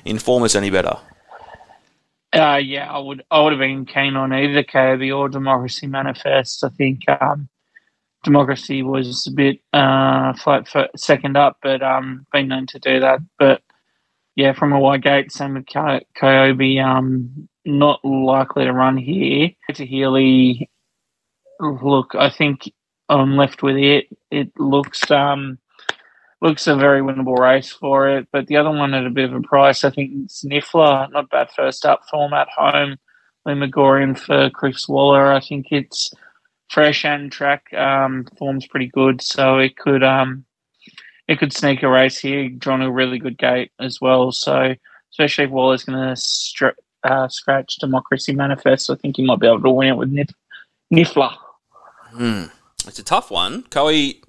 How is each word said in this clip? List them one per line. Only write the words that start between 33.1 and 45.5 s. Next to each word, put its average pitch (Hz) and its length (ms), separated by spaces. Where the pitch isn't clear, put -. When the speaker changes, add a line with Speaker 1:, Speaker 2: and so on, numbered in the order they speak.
Speaker 2:
Lee 147 100
McGorian 139 600
for 139 340
Chris - 380
Waller. 139 440
I 135 80
think 139 320
it's - 420
fresh 151 340
and 143 280
track, 143 420
um, 131 520
form's 135 300
pretty 131 180
good, 131 340
so 135 380
it 131 180
could, 135 280
um, 135 400
it 151 140
could 143 120
sneak 139 300
a 139 60
race 131 300
here, 139 300
drawn 131 320
a 131 100
really 127 280
good 127 180
gate 127 440
as 127 200
well. 131 300
So 131 460
especially 147 340
if 131 60